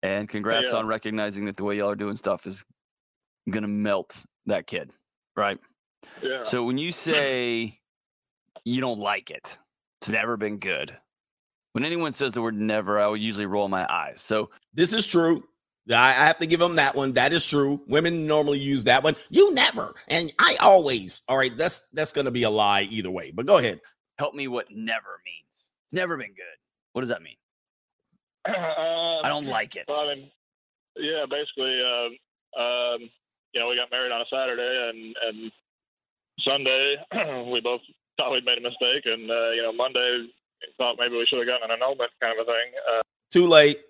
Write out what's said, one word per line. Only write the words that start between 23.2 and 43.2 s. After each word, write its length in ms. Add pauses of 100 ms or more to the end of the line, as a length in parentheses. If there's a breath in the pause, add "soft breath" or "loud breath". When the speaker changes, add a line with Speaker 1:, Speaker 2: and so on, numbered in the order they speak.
Speaker 3:
But 140
go 120
ahead. 220 (380 soft breath)
Speaker 1:
Help 160
me 140
what 220
never 540
means. 240 (420)
It's 60
never 220
been 180
good. 220 (360)
What 100
does 80
that 120
mean? 180
Speaker 2:
<clears throat> 40 (1040)
Um, 760
Speaker 1:
I 40
don't 180
like 300
it. 120
Speaker 2:
well, 200
I 60
mean, 160 (680)
yeah, 320
basically, 540
um, 800
um, 380 (520)
you 80
know, 80
we 80
got 140
married 220
on 80
a 120
Saturday, 580
and, 260 (100)
and 260 (880)
Sunday, 560 (140)
<clears throat> 420
we 80
both 200 (360)
thought 160
we'd 120
made 140
a 20
mistake, 460
and, 240
uh, 200
you 120
know, 100
Monday, 560 (500)
thought 200
maybe 180
we 100
should 140
have 80
gotten 220
an 60
annulment 340 (120)
kind 160
of 80
a 40
thing. 220 (180)
Uh, 120 (280)